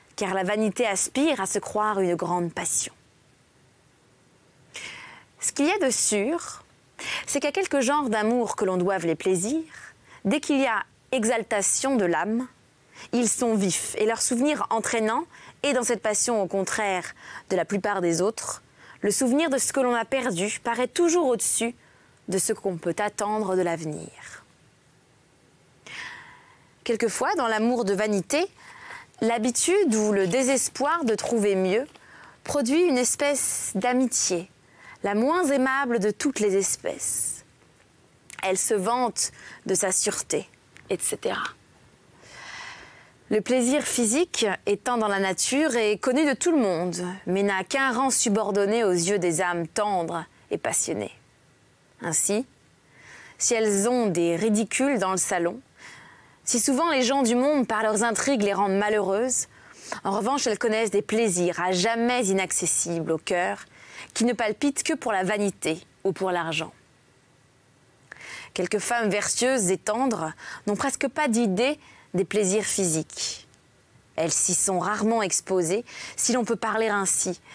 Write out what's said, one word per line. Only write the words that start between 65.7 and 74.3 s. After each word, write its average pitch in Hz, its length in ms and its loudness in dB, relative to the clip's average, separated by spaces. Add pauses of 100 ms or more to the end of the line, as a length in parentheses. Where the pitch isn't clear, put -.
ou 196 80 2
pour 190 180 -2
l'argent. 165 420 -2 (1800)
Quelques 185 240 0
femmes 233 320 0
vertueuses 208 640 2
et 185 60 0
tendres 214 540 -2 (360)
n'ont 208 80 0
presque 269 320 -2
pas 302 180 -2
d'idée 233 540 2 (340)
des 185 100 2
plaisirs 202 400 0
physiques. - 840 -4 (680)
Elles 160 180 0